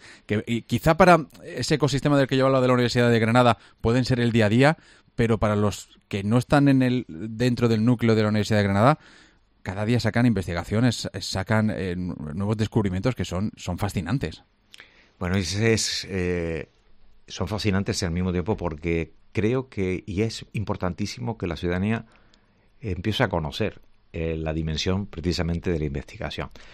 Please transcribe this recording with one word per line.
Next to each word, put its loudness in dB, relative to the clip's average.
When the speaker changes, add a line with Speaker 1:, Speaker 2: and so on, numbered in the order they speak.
Speaker 1:
que, -2
y -4
quizá 0
para 6
ese -2
ecosistema 0
del 2
que -2
yo 4
hablo 2
de 4
la 4
Universidad 4
de 4
Granada 4
pueden 2
ser 0
el 2
día 4
a 2
día, 4
pero 2
para 0
los -2
que -4
no 2
están 4
en 6
el, 0
dentro 0
del 2
núcleo 4
de 4
la 2
Universidad 2
de 4
Granada, 4
cada -6
día 0
sacan 2
investigaciones, 0
eh, -10
sacan, 0
eh, -4
nu-, -6
nuevos -2
descubrimientos 0
que -6
son, -4
son -6
fascinantes. -4
Speaker 2:
Bueno, -2
ese 2
es, -4
eh, -4
son -6
fascinantes -2
al -2
mismo -2
tiempo -2
porque -4
creo -2
que, -4
y -4
es -6
importantísimo -6
que -6
la -6
ciudadanía -2
empiece -4
a 2
conocer, -4
eh, -6
la -4
dimensión -2
precisamente -4
de -2
la -2
investigación. -8